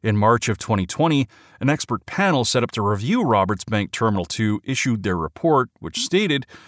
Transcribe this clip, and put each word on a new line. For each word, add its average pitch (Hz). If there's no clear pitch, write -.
In 110
March 113
of 104
twenty 98
twenty, 147
an 127
expert 139
panel 170
set 123
up 117
to 110
review 110
Roberts 101
Bank 104
Terminal 104
two 107
issued 127
their 92
report, 127
which -
stated, 170